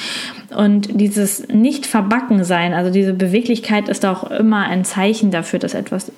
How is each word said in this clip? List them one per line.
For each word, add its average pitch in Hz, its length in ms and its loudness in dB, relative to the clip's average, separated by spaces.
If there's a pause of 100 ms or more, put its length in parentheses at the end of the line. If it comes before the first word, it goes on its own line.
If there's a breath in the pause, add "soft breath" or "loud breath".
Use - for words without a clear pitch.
(560 loud breath)
Und 202 440 2
dieses 208 480 -2
nicht 233 380 2
verbacken 214 580 2
sein, 175 280 0
also 180 200 0
diese 190 220 2
Beweglichkeit 214 760 0
ist 202 180 -2
auch 185 240 -2
immer 220 300 2
ein 185 240 0
Zeichen 202 480 0
dafür, 165 260 -2
dass 175 160 -4
etwas 190 440 -6